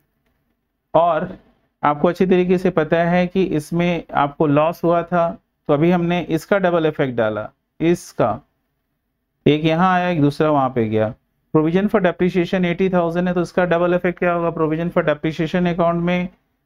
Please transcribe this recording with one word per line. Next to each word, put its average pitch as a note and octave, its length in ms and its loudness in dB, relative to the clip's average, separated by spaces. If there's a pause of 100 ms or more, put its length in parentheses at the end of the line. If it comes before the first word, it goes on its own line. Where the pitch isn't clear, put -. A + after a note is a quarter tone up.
(960)
और E3+ 420 0 (460)
आपको D3 260 0
अच्छी F3 180 0
तरीके F3+ 320 2
से F#3 120 0
पता E3 340 0
है F3+ 220 0
कि F#3+ 160 -2 (140)
इसमें E3+ 480 -2 (100)
आपको D3 320 0
लॉस D3+ 380 0
हुआ E3+ 180 2
था, E3+ 260 -2 (400)
तो D#3 40 2
अभी D#3+ 180 4
हमने F3 320 0
इसका E3 360 -2
डबल E3+ 280 2
इफेक्ट C#3+ 300 -2
डाला, G#2+ 320 -2 (320)
इसका D3+ 600 -2 (1080)
एक D3+ 180 4
यहाँ E3+ 300 2
आया, F3+ 140 0
एक F3 120 -2
दूसरा D3 300 2
वहाँ C3+ 200 0
पे A2+ 180 -2
गया, G#2+ 240 0 (420)
provision E3 340 2
for G#3+ 160 0
depreciation F3+ 600 0
eighty F3 300 0
thousand F3 340 0
है, F3 60 -2
तो F3 80 0
इसका F3+ 220 -2
डबल F3 300 2
इफेक्ट F3 240 -2
क्या F3 140 0
होगा? E3+ 220 -2
Provision E3 380 -2
for F3 160 0
depreciation E3 680 -2
account E3+ 280 0
में F3+ 260 -2 (380)